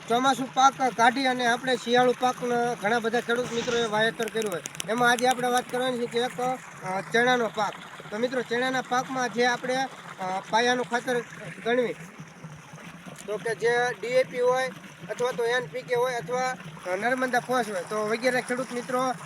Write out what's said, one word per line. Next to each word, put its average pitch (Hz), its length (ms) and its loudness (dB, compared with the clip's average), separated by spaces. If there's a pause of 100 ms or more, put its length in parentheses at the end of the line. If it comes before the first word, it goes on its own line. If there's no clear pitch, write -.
ચોમાસું 254 460 4
પાક 262 200 8 (240)
કાઢી 247 300 4
અને 254 180 0
આપણે 254 300 2
શિયાળુ 247 440 4
પાકના 240 540 0
ઘણા 202 260 0
બધા 226 220 0
ખેડૂત 240 300 -2
મિત્રોએ 233 340 0
વાવેતર 220 400 0
કર્યું 214 280 -2
હોય, 156 80 -6 (280)
એમાં 240 220 4
આજે 247 160 4
આપણે 247 200 4
વાત 247 240 2
કરવાની 247 260 0
છે 240 80 -2
કે 233 140 -2
એક, 240 220 -2
અ, 247 600 -4 (120)
ચણાનો 240 340 4
પાક. 202 260 -2 (360)
તો 208 80 -6
મિત્રો, 247 240 0
ચણાના 254 400 0
પાકમાં 254 480 -2
જે 233 160 0
આપણે, 254 420 0 (340)
અ, 185 180 -2 (100)
પાયાનું 240 400 2
ખાતર 240 320 -2 (440)
ગણવી, 233 280 0 (1300)
તો 208 120 -6
કે 214 180 -4
જે 233 220 2 (220)
ડી 202 80 -8
એ 254 160 4
પી 262 160 -4
હોય 254 320 2 (380)
અથવા 240 220 -2
તો 240 140 -2
એન 247 200 0
પી 247 160 -10
કે 247 140 -2
હોય 254 180 2
અથવા, 254 440 -2 (340)
અ, 185 40 2
નર્મદા 247 440 0
ફોસ 240 300 0
હોય, 185 200 -4
તો 214 180 -2
વગેરે 240 340 0
ખેડૂત 247 300 -4
મિત્રો 247 420 -2 (120)